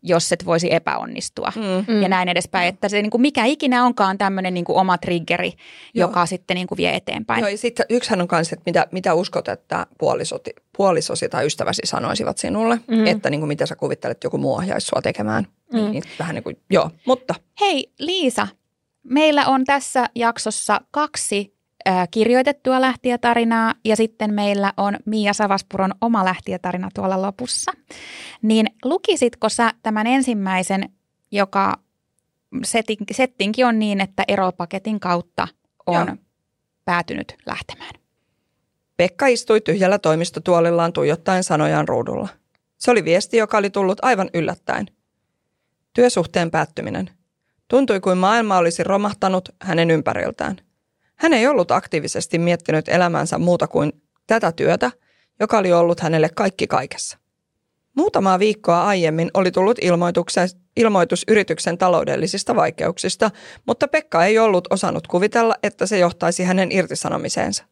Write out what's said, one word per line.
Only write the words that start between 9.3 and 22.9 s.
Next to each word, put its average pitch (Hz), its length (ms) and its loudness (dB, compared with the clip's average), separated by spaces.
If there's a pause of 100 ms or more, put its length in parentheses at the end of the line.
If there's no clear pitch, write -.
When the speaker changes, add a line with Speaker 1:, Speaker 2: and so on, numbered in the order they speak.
Speaker 2:
että - 380 -6 (120)
puolisoti-, - 560 -4 (220)
puolisosi 175 520 0
tai 127 180 -2
ystäväsi - 380 -4
sanoisivat - 540 -4
sinulle, 226 480 0
Speaker 3:
Mm. 220 200 2
Speaker 2:
että 220 240 0
niinku 151 160 -2
mitä 147 200 -2
sä - 100 -8
kuvittelet, 131 400 -6
että - 100 -10
joku 139 120 -4
muu 139 160 0
ohjaisi - 320 -4
sua - 160 -2
tekemään. - 440 -2 (260)
Speaker 3:
Mm. 233 60 0 (120)
Speaker 2:
Niin 208 120 -6 (160)
vähän 160 160 -6
niinku, - 180 -8 (180)
joo, 165 200 2 (160)
mutta. 254 280 -2 (260)
Speaker 1:
Hei 294 380 -2
Liisa, 285 500 -2 (540)
meillä 285 440 2
on 262 180 2
tässä 269 500 0
jaksossa 233 680 -2 (100)
kaksi, 285 640 -4 (340)
äh, 185 220 0
kirjoitettua 254 680 2
lähtijätarinaa 233 960 0 (100)